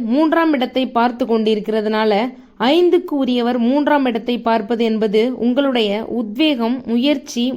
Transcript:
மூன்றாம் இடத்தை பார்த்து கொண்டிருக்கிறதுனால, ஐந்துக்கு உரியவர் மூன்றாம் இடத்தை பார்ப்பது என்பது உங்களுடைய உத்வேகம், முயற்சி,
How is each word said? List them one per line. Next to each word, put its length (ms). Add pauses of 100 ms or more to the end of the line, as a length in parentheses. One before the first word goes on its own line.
(120)
மூன்றாம் 400
இடத்தை 340
பார்த்து 400
கொண்டிருக்கிறதுனால, 880 (560)
ஐந்துக்கு 540
உரியவர் 360
மூன்றாம் 480
இடத்தை 320
பார்ப்பது 460
என்பது 380 (160)
உங்களுடைய 520 (160)
உத்வேகம், 680 (100)
முயற்சி, 580 (120)